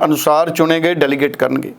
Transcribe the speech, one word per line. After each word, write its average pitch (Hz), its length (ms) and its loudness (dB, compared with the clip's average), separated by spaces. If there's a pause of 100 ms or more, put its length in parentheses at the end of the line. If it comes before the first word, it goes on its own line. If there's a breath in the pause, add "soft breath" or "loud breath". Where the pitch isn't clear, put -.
ਅਨੁਸਾਰ 156 440 2
ਚੁਣੇ 160 300 0
ਗਏ 170 140 0
ਡੈਲੀਗੇਟ 143 440 0
ਕਰਨਗੇ। 131 420 -2